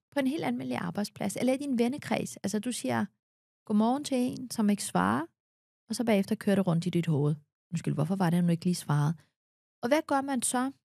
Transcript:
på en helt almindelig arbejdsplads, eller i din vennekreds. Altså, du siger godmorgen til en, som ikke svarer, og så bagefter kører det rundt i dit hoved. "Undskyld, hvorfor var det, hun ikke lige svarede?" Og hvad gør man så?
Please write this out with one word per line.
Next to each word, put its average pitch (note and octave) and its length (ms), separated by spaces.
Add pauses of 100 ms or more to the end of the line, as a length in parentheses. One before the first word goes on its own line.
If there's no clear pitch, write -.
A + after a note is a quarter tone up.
(120)
på - 60
en C#4 80
helt D4 180
almindelig B3 340
arbejdsplads, G3 580
eller B3 160
i C4+ 40
din C4+ 220
vennekreds. - 580
Altså, G3+ 220
du A#3+ 140
siger A#3 320 (600)
godmorgen A#3 380
til C4+ 120
en, B3+ 340
som G#3 200
ikke G3+ 140
svarer, G3 380 (680)
og A3 80
så B3 80
bagefter G#3+ 300
kører G3+ 220
det F#3+ 100
rundt E3 200
i F3+ 40
dit E3+ 160
hoved. D3 280 (380)
"Undskyld, D3+ 220
hvorfor D#3 220
var F#3 140
det, F3 100
hun F3 100
ikke E3+ 140
lige F3+ 100
svarede?" D3 400 (680)
Og A#3+ 60
hvad D4+ 180
gør C#4 140
man C#4 220
så? B3+ 280 (140)